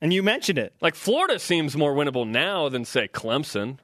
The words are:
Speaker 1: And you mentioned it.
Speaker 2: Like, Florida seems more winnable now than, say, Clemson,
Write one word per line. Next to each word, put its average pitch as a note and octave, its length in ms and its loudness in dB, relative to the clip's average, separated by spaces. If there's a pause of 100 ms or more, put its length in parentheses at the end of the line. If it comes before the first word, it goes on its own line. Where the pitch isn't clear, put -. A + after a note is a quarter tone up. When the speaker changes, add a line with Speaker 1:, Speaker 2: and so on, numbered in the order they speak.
Speaker 1:
And D#3 120 2
you F#3+ 120 2
mentioned G#3 340 0
it. G#2+ 220 -4
Speaker 2:
Like, E3 160 0
Florida C#4 420 2
seems D#3 380 -2
more D3 180 2
winnable C3 340 0
now D#3 400 0
than, B2 160 -4
say, A2+ 220 0
Clemson, A#2 760 -4